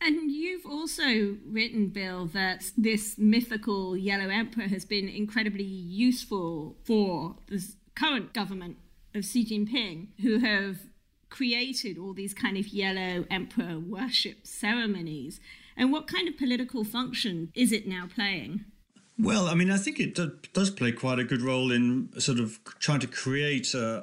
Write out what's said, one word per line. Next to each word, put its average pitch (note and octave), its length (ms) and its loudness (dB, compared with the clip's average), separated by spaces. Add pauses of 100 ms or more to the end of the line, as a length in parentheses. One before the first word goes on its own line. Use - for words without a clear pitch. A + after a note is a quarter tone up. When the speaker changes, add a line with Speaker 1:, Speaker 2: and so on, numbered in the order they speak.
Speaker 1:
And D#4 300 2
you've F4 360 -4
also C4 720 0 (100)
written, A3 420 0
Bill, F#3 380 -4
that F#3 500 -2
this G#3+ 400 2
mythical G#3+ 800 4
Yellow G3 320 0
Emperor A3 380 -2
has F#3+ 180 -2
been G3 240 -2
incredibly G#3 560 -2
useful F#3 1200 0
for F#3+ 520 2 (100)
the G3+ 100 -6
s-, - 200 -8 (180)
current C#4 400 0
government F#3 420 -6 (380)
of G#3 100 -2
Xi A#3 220 2
Jinping, G#3 640 -2 (120)
who A3 200 4
have G3 400 2 (500)
created A#3+ 640 -2
all F#3+ 160 -10
these G3 220 -8
kind G3 240 -2
of G3+ 100 -2
Yellow F#3 640 -2
Emperor F3 480 -4
worship G3+ 680 -4
ceremonies. F#3 920 -4 (340)
And B3+ 160 4
what D4+ 160 0
kind F4+ 220 -2
of D4 80 -6
political B3 480 0
function G#3+ 680 -4
is A#3+ 180 4
it G#3+ 140 0
now F#3 260 -6
playing? F#3+ 540 -4 (500)
Speaker 2:
Well, G#3+ 300 4
I E3 80 2
mean, F3+ 160 6
I G3 60 4
think D4 240 -2
it E3+ 160 -2
do-, E3+ 200 -2 (180)
does G3 160 4
play B2 200 0
quite B2+ 300 0
a B2+ 40 2
good B2+ 160 0
role B2+ 300 2
in B2 380 4 (100)
sort B2 220 2
of A2 180 -2 (220)
trying D3 200 4
to B2+ 60 -2
create C#3 640 0
a, A2+ 300 -2